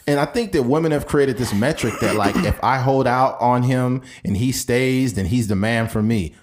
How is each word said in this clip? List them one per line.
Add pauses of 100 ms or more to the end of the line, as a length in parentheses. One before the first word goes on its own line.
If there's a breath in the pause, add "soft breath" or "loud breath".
And
I
think
that
women
have
created
this
metric
that,
like,
if
I
hold
out
on
him (240 loud breath)
and
he
stays,
then
he's
the
man
for
me.